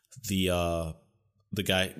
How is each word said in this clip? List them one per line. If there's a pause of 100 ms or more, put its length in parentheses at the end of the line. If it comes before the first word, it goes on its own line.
(280)
the,
uh, (580)
the
guy,